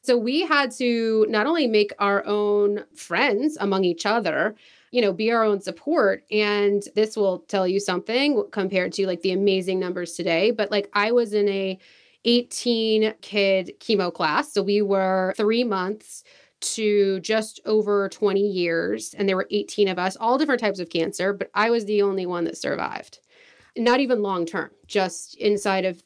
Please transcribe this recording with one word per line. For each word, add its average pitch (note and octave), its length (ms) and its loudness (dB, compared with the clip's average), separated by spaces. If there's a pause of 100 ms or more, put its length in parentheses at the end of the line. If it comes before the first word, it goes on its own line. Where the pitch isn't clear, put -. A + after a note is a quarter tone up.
So B3+ 120 2
we B3 260 0
had C#4+ 320 0
to A3+ 560 2
not A3 180 0
only D#4+ 180 0
make G#3 320 2
our G3+ 300 0
own G#3 580 0 (100)
friends B3+ 640 -2
among G3 240 0
each F3 220 -2
other, G#3 500 0 (360)
you A#3+ 100 2
know, G3+ 100 2
be G#3+ 200 -2
our A3+ 120 2
own G3+ 180 0
support. G3 720 0
And G3+ 520 2 (120)
this G#3+ 220 0
will F#3+ 220 0
tell F#3+ 280 -2
you F#3+ 120 0
something A3 720 0
compared F#3+ 420 -2
to, F#3+ 140 -2
like, E3+ 140 -4
the F#3+ 100 0
amazing F#3+ 480 0
numbers F3+ 340 -6
today. F3 380 0
But, G#3+ 200 -2
like, G3+ 220 -2
I G#3 180 2
was A#3 220 2
in G#3 160 2
a G3 280 -4 (480)
eighteen A3+ 960 2
kid G3 580 0
chemo F#3 340 0
class. E3+ 400 -2
So G3+ 80 2
we G3+ 200 2
were F#3+ 560 0
three A3+ 260 2
months G3+ 600 -6 (380)
to G3+ 600 0
just A3 440 -2
over G3+ 440 2
twenty G3 380 0
years, F3+ 680 -2
and G3+ 100 0
there F#3+ 80 2
were F#3 160 -2
eighteen G3+ 360 0
of F#3 120 -2
us, F#3 180 -2
all A#3 200 2
different C4 240 0
types G3 180 -2
of E3+ 100 -6
cancer, F#3 440 -2
but F#3+ 200 -8
I A3 160 2
was A#3 160 0
the G3+ 160 2
only F#3+ 240 0
one F3 200 -4
that E3 120 -6
survived. - 600 -6 (580)
Not A#3+ 220 4
even B3 220 2
long F#3+ 240 -2
term, E3 260 -6 (160)
just - 480 -4
inside G3+ 500 0
of F#3 200 -4